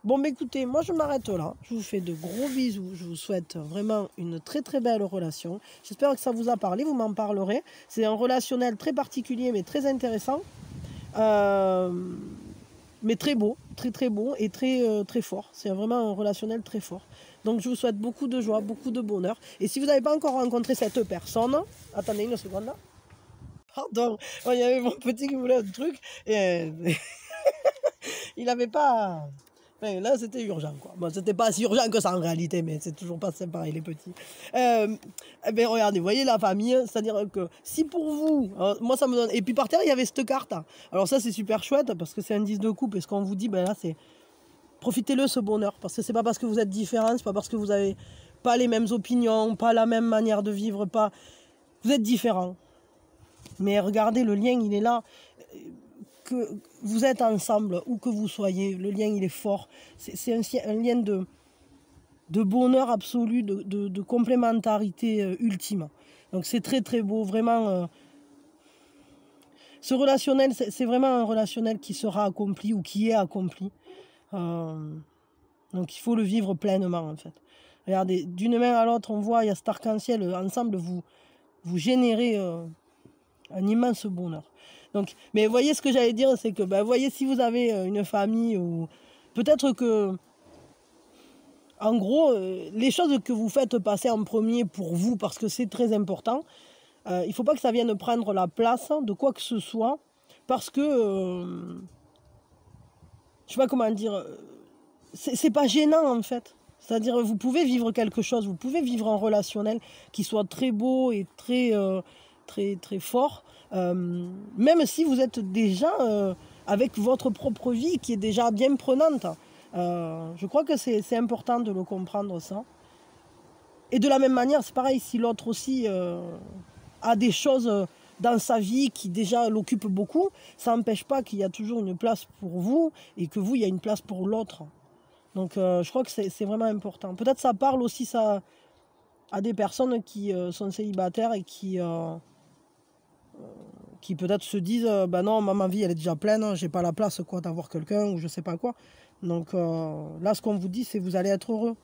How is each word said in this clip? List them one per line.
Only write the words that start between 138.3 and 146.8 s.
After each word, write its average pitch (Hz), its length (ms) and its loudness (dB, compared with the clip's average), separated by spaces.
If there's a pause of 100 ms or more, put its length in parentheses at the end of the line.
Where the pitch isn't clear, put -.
à 196 100 -4
des 220 140 -2
personnes 233 480 0
qui, 202 300 -6
euh, 180 180 -2
sont 196 220 -6
célibataires 208 640 -2
et 190 100 -6
qui, 185 340 -6
euh, 175 60 -2
euh, 165 340 -6 (1800)
qui 180 160 -6
peut-être 180 260 0
se - 140 -8
disent, 220 320 0
euh, « 196 200 4
Ben 180 140 0
non, 214 180 4
ma, 196 140 2
ma 196 140 2
vie, 202 140 0
elle 175 100 2
est - 20 0
déjà 160 220 -2
pleine, 214 260 2
hein, 208 140 0
j'ai 170 120 -4
pas 175 140 -2